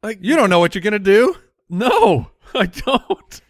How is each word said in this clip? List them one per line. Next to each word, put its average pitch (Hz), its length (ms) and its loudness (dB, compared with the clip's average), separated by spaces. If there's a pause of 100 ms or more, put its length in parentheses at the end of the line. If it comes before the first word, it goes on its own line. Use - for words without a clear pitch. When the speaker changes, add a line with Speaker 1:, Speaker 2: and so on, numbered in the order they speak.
Speaker 1:
Like, 214 180 -12
Speaker 2:
You 208 140 0
don't 240 160 2
know 175 100 4
what 175 140 0
you're 190 80 -8
gonna 208 160 -4
do. 214 380 2 (320)
Speaker 1:
No, 196 600 0 (120)
<laughs> - 120 -20
I 220 120 0
don't. - 840 -6